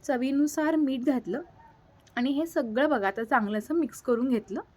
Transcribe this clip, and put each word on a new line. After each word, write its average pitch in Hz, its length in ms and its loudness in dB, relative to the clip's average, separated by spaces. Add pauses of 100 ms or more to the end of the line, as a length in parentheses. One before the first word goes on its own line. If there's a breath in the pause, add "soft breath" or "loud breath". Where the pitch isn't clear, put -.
चवीनुसार 285 720 0
मीठ 269 280 0
घातलं 262 360 -2 (760)
आणि 247 140 0
हे 285 160 0
सगळं 262 420 0
बघा 220 180 2
आता 196 160 -2
चांगलं 214 340 0
असं 214 180 -4
मिक्स 320 260 -2
करून 247 280 0
घेतलं. 240 320 -2 (160)